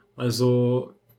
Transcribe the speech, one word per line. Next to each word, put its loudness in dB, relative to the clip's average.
Also, 0